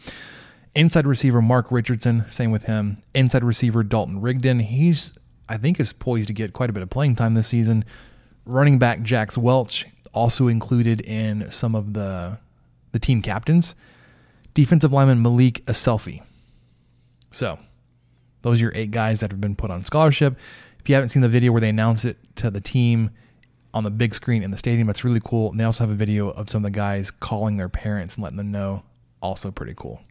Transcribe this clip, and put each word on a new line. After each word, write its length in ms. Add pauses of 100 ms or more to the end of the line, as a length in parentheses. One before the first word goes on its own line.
(760)
Inside 320
receiver 360
Mark 280
Richardson, 600
same 220
with 100
him. 400 (100)
Inside 320
receiver 380
Dalton 400
Rigdon. 380
He's, 520 (340)
I 120
think, 200
is 140
poised 360
to 40
get 220
quite 160
a 20
bit 100
of 60
playing 280
time 180
this 140
season. 360 (600)
Running 320
back 240
Jax 340
Welch, 480 (300)
also 340
included 540
in 480
some 240
of 180
the, 460 (540)
the 60
team 220
captains. 540 (800)
Defensive 400
lineman 260
Malik 460
Aselfi. 560 (1120)
So, 260 (840)
those 200
are 60
your 80
eight 180
guys 280
that 100
have 120
been 140
put 140
on 140
scholarship. 540 (420)
If 80
you 60
haven't 160
seen 100
the 80
video 240
where 80
they 80
announce 380
it 100 (200)
to 140
the 120
team 480 (640)
on 100
the 60
big 240
screen 280
in 80
the 60
stadium, 320
it's 160
really 180
cool. 280
And 100
they 40
also 200
have 60
a 60
video 340
of 180
some 160
of 80
the 20
guys 360
calling 480
their 100
parents 460
and 80
letting 160
them 120
know. 340 (360)
Also 300
pretty 260
cool. 240 (100)